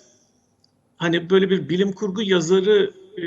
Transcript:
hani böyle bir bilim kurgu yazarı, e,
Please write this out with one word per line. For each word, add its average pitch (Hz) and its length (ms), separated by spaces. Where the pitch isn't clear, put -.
hani 170 320
böyle 190 200
bir 165 200
bilim 185 220
kurgu 196 300
yazarı, 190 720
e, 180 100